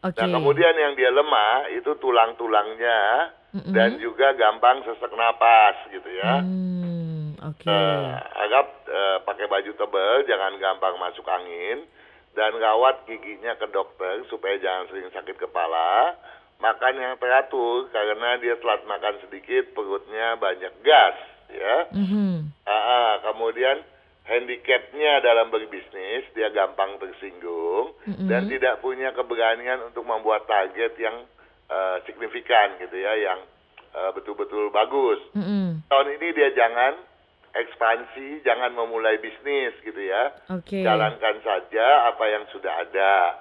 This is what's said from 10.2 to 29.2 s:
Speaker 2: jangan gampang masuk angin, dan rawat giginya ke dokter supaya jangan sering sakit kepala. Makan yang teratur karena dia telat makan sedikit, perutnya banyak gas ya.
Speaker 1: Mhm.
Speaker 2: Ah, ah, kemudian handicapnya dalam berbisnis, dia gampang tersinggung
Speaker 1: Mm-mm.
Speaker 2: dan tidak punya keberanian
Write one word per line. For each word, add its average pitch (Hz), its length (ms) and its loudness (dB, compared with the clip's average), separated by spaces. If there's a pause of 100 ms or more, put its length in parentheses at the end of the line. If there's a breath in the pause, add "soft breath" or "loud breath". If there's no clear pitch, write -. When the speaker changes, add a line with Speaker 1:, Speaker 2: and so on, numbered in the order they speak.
Speaker 2:
jangan 98 320 -2
gampang 92 400 -2
masuk 90 240 -8
angin, 90 640 -6 (480 soft breath)
dan 107 160 0
rawat 113 560 2
giginya 107 480 -10
ke 107 100 -8
dokter 98 640 -6
supaya 101 320 -4
jangan 92 320 -4
sering 92 160 -12
sakit 92 320 -14
kepala. 87 720 0 (480 loud breath)
Makan 123 400 0
yang 127 160 -6
teratur 127 720 0
karena 110 480 -2
dia 120 240 -2
telat 110 240 -2
makan 104 400 -6
sedikit, 127 480 -4
perutnya 107 640 -4
banyak 92 480 -6
gas 147 320 8 (300)
ya. 123 440 -2
Speaker 1:
Mhm. 185 600 -2 (100)
Speaker 2:
Ah, 101 100 -8
ah, 117 380 2 (140)
kemudian 117 540 0 (480 soft breath)
handicapnya 123 960 0
dalam 117 260 6
berbisnis, 107 840 -8
dia 110 160 -2
gampang 98 480 -2
tersinggung 87 1040 -6
Speaker 1:
Mm-mm. 190 240 -8
Speaker 2:
dan 190 240 -2
tidak 127 320 0
punya 131 320 -4
keberanian 120 680 -2